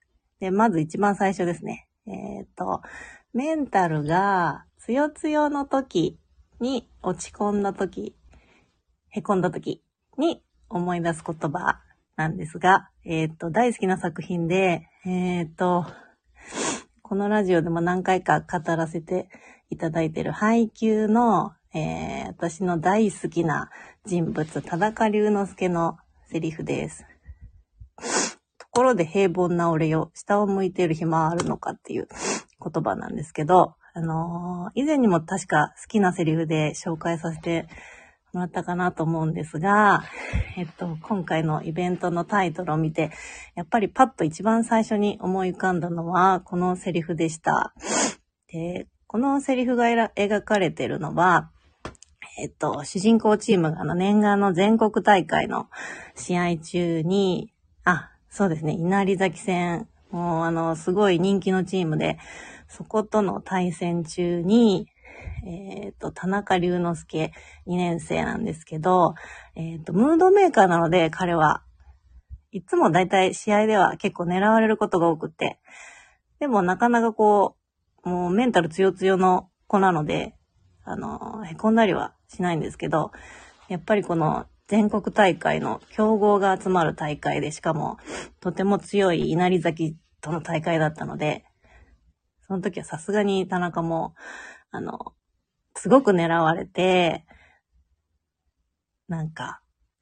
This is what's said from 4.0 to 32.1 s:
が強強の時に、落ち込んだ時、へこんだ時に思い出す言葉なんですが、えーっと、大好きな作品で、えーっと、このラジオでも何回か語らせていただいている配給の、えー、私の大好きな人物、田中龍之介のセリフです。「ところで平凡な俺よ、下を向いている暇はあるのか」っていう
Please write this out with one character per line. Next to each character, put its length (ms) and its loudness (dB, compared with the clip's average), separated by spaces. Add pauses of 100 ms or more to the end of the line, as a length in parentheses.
が 640 0 (120)
強 320 -2
強 400 0
の 140 -4
時 560 -2 (400)
に、 280 -4 (140)
落 160 -4
ち 160 -14
込 240 -2
ん 60 0
だ 80 -2
時、 420 -8 (920)
へ 120 -10
こ 140 -2
ん 60 2
だ 100 0
時 320 -8 (340)
に 280 -2 (240)
思 260 -4
い 80 -4
出 100 0
す 140 -12
言 80 -6 (160)
葉 300 -4 (340)
な 140 -2
ん 80 -6
で 100 -8
す 120 -12
が、 300 4 (160)
え 200 -2
ー 80 -4
っ 40 -20
と、 140 -8
大 220 2
好 80 -16
き 60 -2
な 120 0
作 240 -6
品 240 -4
で、 420 0 (180)
え 360 -2
ー 60 -6
っ 60 -20
と、 320 0 (1160)
こ 120 -8
の 140 0
ラ 160 2
ジ 120 2
オ 60 4
で 80 -2
も 100 0
何 220 0
回 200 0
か 180 0
語 360 -4
ら 100 -2
せ 140 -8
て 300 -6 (400)
い 60 -8
た 140 -4
だ 120 0
い 100 -2
て 80 -6
い 40 -4
る 80 -6
配 360 2
給 400 0
の、 440 2 (200)
え 520 -6
ー、 40 -10
私 360 -6
の 160 -2
大 300 2
好 180 -6
き 160 -2
な 260 -2 (340)
人 280 -2
物、 300 -6
田 140 -6
中 320 0
龍 220 2
之 160 0
介 220 -4
の 300 -2 (320)
セ 100 -4
リ 100 -4
フ 140 -10
で 240 -4
す。 180 -18 (1500)
「と 120 -20
こ 120 2
ろ 120 6
で 120 2
平 280 2
凡 140 2
な 220 2
俺 180 2
よ、 260 0
下 260 0
を 60 2
向 200 0
い 60 -4
て 120 0
い 40 2
る 60 0
暇 300 0
は 60 0
あ 40 -2
る 100 -2
の 120 -2
か」 160 -8
っ 80 -18
て 140 -10
い 60 -4
う 80 -10 (540)